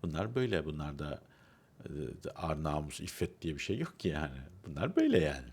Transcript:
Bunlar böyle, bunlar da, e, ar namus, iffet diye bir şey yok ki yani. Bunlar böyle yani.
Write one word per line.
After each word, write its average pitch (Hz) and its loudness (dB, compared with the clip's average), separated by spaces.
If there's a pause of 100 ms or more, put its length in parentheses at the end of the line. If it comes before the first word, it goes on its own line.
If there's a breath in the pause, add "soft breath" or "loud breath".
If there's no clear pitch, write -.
Bunlar 90 0
böyle, 107 4
bunlar 73 -4
da, 73 -4 (640 soft breath)
e, - -10 (460)
ar 80 0
namus, 76 0
iffet - -4
diye 78 -2
bir 73 -6
şey 98 0
yok - -6
ki - 0
yani. 76 0 (280)
Bunlar 85 0
böyle 311 8
yani. 69 2